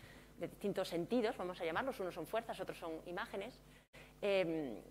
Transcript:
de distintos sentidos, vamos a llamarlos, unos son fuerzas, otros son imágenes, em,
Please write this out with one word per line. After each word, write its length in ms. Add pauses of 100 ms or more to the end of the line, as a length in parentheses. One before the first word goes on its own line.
(380)
de 100
distintos 400
sentidos, 480
vamos 240
a 60
llamarlos, 340
unos 160
son 100
fuerzas, 360
otros 160
son 300
imágenes, 520 (600)
em, 680